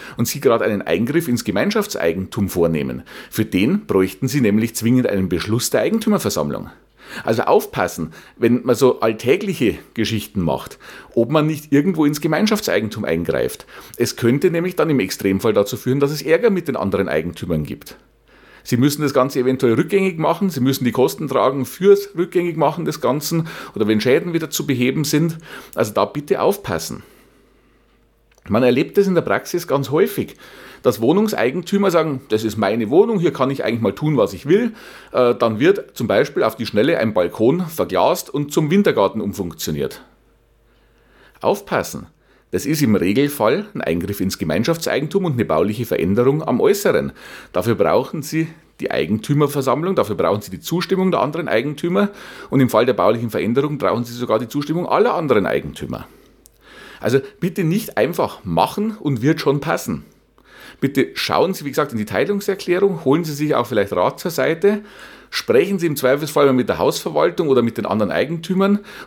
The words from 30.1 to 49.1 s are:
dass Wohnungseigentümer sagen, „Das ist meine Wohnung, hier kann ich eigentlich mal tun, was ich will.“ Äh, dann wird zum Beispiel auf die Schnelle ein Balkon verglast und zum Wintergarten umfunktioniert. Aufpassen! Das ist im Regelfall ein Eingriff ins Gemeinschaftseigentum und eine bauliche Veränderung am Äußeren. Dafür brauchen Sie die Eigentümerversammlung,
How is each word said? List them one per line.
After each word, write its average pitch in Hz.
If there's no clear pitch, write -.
dass 113
Wohnungseigentümer 180
sagen, 160
„Das 107
ist 104
meine 107
Wohnung, 208
hier 165
kann 131
ich 139
eigentlich 113
mal 101
tun, 151
was 98
ich 92
will.“ 214
Äh, 120
dann 110
wird 180
zum 120
Beispiel 120
auf 113
die 117
Schnelle 120
ein 110
Balkon 113
verglast 98
und 147
zum 156
Wintergarten 139
umfunktioniert. 87
Aufpassen! -
Das 92
ist 147
im 113
Regelfall 120
ein -
Eingriff 87
ins 95
Gemeinschaftseigentum 139
und 156
eine 120
bauliche 104
Veränderung 120
am -
Äußeren. 165
Dafür 110
brauchen 101
Sie 160
die -
Eigentümerversammlung, 143